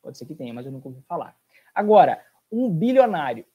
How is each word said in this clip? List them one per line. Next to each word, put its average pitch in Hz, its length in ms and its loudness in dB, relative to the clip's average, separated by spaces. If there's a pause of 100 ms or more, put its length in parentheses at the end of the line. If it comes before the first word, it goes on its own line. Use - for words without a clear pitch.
Pode - 160 -20
ser 226 80 -20
que 156 100 -16
tenha, 120 180 -14
mas 120 120 -14
eu 139 60 -14
nunca 135 180 -16
ouvi 131 140 -20
falar. - 320 -12 (380)
Agora, 202 480 4 (300)
um 240 180 -4
bilionário 180 840 0